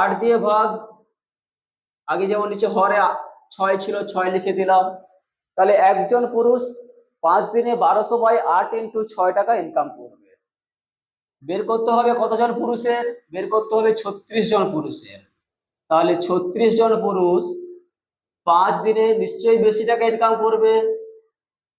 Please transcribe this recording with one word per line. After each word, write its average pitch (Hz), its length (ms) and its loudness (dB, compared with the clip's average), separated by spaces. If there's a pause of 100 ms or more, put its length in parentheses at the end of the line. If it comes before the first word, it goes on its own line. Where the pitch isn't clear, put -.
আট 202 100 2 (100)
দিয়ে 233 160 4 (100)
ভাগ, 214 200 2 (1400)
আগে 175 240 -2
যেমন 208 220 0
নিচে 202 220 0
হরে 202 220 2 (100)
আ-, - 120 -2 (340)
ছয় 190 300 0
ছিল, 214 120 -6 (160)
ছয় 185 240 -2
লিখে 190 240 -2
দিলাম। 185 240 4 (720)
তাহলে 196 180 4 (180)
একজন 240 320 0 (120)
পুরুষ 240 260 2 (640)
পাঁচ 180 200 2 (120)
দিনে 233 180 0 (100)
বারোশো 208 400 2
বাই 226 120 4 (220)
আট 202 120 0 (100)
ইনটু 220 200 -6 (140)
ছয় 185 240 0
টাকা 202 140 0 (120)
ইনকাম 151 240 -4 (100)
করবে। - 340 -20 (1120)
বের 175 260 -6
করতে 226 280 -2
হবে 240 140 2 (100)
কতজন 220 380 0
পুরুষের? 240 440 -2 (300)
বের 190 200 -8
করতে 214 240 -2
হবে 220 140 2 (100)
ছত্রিশ 208 420 -6 (100)
জন 196 120 2 (100)
পুরুষের। - 460 -10 (680)
তাহলে 170 240 2 (140)
ছত্রিশ 180 440 0 (100)
জন 226 100 2 (140)
পুরুষ 180 380 0 (1040)
পাঁচ 180 260 4 (120)
দিনে 220 200 2 (180)
নিশ্চয়ই 226 420 0
বেশি 214 240 2
টাকা 233 220 0
ইনকাম 226 220 2 (100)
করবে, 220 300 2 (1040)